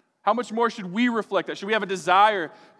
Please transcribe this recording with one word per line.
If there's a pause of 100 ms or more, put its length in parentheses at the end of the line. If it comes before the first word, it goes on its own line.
(220)
How
much
more
should
we
reflect
that?
Should
we
have
a
desire (280)